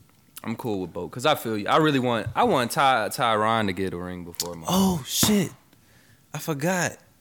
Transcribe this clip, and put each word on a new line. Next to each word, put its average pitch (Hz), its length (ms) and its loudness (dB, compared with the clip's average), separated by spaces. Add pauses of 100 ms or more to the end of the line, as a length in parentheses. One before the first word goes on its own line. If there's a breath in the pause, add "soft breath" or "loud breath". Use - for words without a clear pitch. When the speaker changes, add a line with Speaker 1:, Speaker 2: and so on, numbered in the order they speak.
(420)
Speaker 1:
I'm 113 140 -6
cool 104 260 -4
with 85 100 -8
both, 87 180 -8
'cause 127 160 -4
I 151 80 4
feel 113 240 -4
you. 101 100 -6
I 135 80 4
really 156 220 4
want, 120 360 0
I 233 100 2
want 139 280 2
Ty-, 127 380 4
Tyron 110 560 2
to 95 60 0
get 92 200 -2
a 90 40 -6
ring 90 280 -8
before 87 300 -6
my 82 140 -14
Speaker 2:
Oh, 180 380 2
shit! 202 440 2 (840 soft breath)
I 151 40 -8
forgot 160 580 -2 (240)